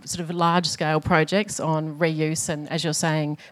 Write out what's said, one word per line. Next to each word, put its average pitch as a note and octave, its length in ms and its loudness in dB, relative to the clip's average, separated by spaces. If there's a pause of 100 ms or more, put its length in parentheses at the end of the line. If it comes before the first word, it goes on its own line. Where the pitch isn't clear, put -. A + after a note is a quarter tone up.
sort - 160 -6
of E3 140 -6
large E3+ 320 2
scale D#3 340 0
projects F3+ 580 2
on D#3 400 -2
reuse D#3+ 500 0
and, D3+ 200 -4
as D#3+ 140 -2
you're D#3+ 100 0
saying, D#3 440 0 (140)